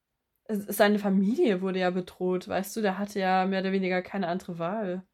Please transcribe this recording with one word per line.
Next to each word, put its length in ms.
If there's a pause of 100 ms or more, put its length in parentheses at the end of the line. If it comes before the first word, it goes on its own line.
(440)
es, 240
seine 320
Familie 600
wurde 180
ja 100
bedroht, 580
weißt 280
du, 60
der 180
hatte 200
ja 260
mehr 160
oder 100
weniger 320
keine 240
andere 320
Wahl. 420 (120)